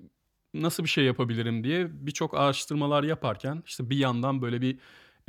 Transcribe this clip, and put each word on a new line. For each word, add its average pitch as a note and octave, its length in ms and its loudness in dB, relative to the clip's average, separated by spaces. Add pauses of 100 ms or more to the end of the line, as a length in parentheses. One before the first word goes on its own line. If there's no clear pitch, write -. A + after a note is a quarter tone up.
(540)
nasıl E3 300 -2
bir D#3 60 -2
şey C#3+ 160 4
yapabilirim A#2 580 0
diye E3+ 280 0
birçok D3 420 -6
araştırmalar C#3+ 720 2
yaparken D3 600 -4
işte A#2+ 240 -8
bir C#3 80 0
yandan C3 440 2
böyle A#2+ 200 -2
bir C3 180 0 (500)